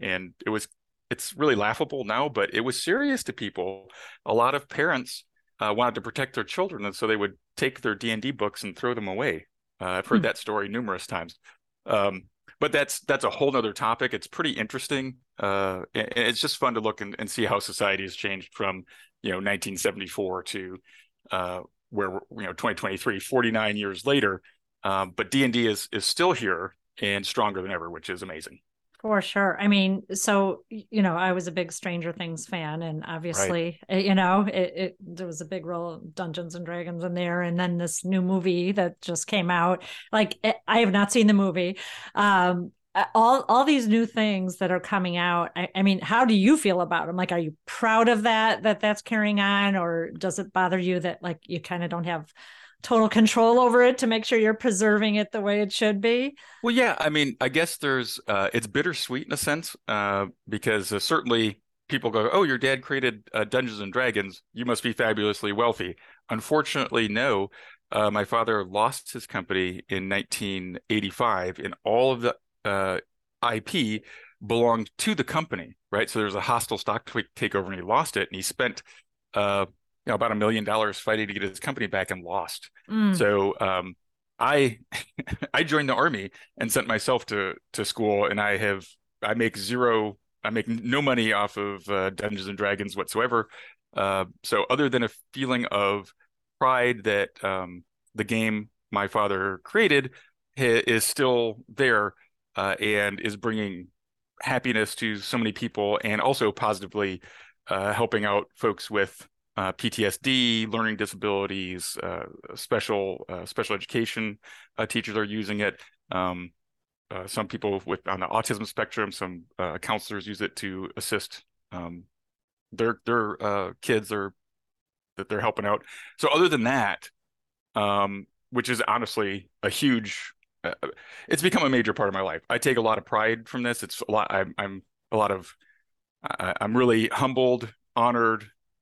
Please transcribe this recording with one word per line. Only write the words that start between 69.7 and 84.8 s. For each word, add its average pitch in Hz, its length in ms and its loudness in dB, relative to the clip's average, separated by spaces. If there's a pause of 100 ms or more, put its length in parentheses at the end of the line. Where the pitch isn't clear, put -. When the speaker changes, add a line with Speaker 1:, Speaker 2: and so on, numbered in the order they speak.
Speaker 1:
in 95 200 -4
nineteen 98 720 -6 (100)
eighty-five, 98 720 0
and 92 240 -10
all 123 260 4
of 123 120 -2
the, 120 120 0 (300)
uh, 98 340 0 (420)
I 233 200 0
P 107 420 -2 (420)
belonged 117 540 2
to 214 160 0
the 147 100 0
company, 127 520 -6 (160)
right? 107 180 0
So 120 80 -4
there 107 80 0
was 98 80 -4
a 98 60 -4
hostile 117 380 0
stock 113 260 -4
twi-, - 220 -6 (100)
takeover, 98 300 -2
and 95 100 -8
he 90 60 -8
lost 120 340 0
it, 98 120 0
and 95 80 -12
he 95 60 -8
spent, - 400 -4 (520)
uh, 101 320 0 (380)
you - 60 -4
know, 113 40 0
about 110 180 0
a 107 40 -2
million 107 280 2
dollars 107 340 0
fighting 110 300 -2
to 101 60 -8
get 98 80 -8
his 95 180 -6
company 131 260 -4
back 95 240 -2
and 92 140 -4
lost. 87 460 -4 (200)
Speaker 2:
Mm. 208 260 4
Speaker 1:
So, 101 440 4
um, 92 340 -2 (440)
I, 131 400 2 (360)